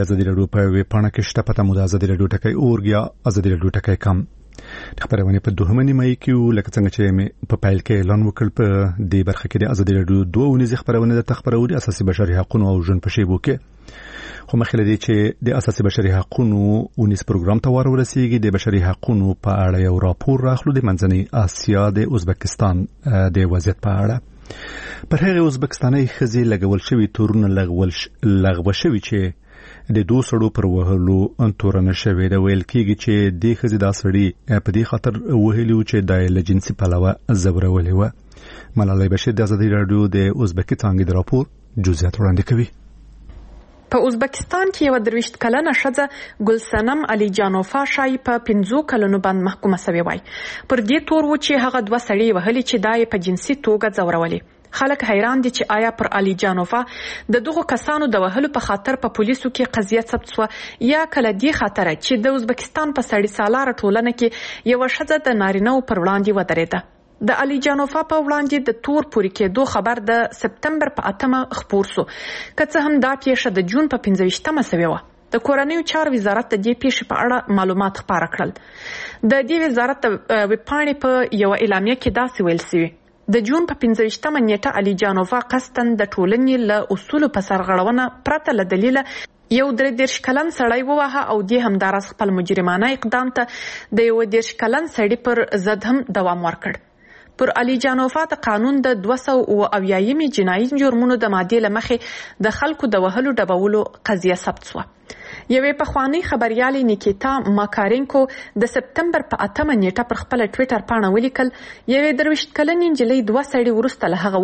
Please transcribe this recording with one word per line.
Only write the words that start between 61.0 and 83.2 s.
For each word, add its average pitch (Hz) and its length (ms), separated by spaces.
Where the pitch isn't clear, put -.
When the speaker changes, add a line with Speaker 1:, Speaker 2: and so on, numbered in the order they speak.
Speaker 2:
که 294 200
له 214 80
دې 302 160
خاطره 196 340
چې 220 320
د 269 140
ازبکستان 277 580
په 240 120
سړي 208 260
سالاره 247 480
ټولنه 233 340
کې - 560
یوه 254 160
ښځه 294 400
د 226 140
نارینه‌و 214 480
پر 202 100
وړاندې 196 380
ودرېده. 170 420
د 214 200
علي 277 240
جانوفا 285 380
په 311 160
وړاندې 294 380
د 226 180
تور 294 180
پورې 202 340
کېدو 208 260
خبر 233 340
د 233 160
سپتمبر 302 580
په - 160
اتمه 254 280
خپور 196 320
سو. 185 120
که 302 80
څه 302 220
هم 294 120
دا 262 140
پیښه 254 320
د 180 160
جون 285 200
په 247 120
پنځه 190 220
ویشتمه 294 420
سوې 170 200
وه. 156 100
د 233 120
کورنیو 285 440
چارو 311 240
وزارت 208 340
د 226 60
دې 240 160
پیښې 247 300
په - 120
اړه 240 360
معلومات 190 440
خپاره 185 300
کړل. 175 180
د 226 100
دې 330 160
وزارت 262 400
د، 247 80
اه، 208 400
ویبپاڼې 285 420
په 262 60
یوه 196 180
اعلامیه 202 340
کې 254 140
داسې 247 220
ویل 170 260
سوي: 165 240